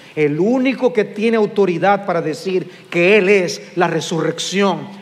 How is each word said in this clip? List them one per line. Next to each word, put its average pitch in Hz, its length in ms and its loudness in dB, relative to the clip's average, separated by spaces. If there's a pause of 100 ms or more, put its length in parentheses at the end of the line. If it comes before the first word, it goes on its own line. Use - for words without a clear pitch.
(140)
el 151 240 0
único 254 540 2
que 202 120 2
tiene 220 340 0
autoridad 196 640 0
para 170 160 -2
decir 160 720 -6
que 175 260 4
Él 190 140 2
es 185 460 0
la 175 100 2
resurrección 165 1000 -2 (160)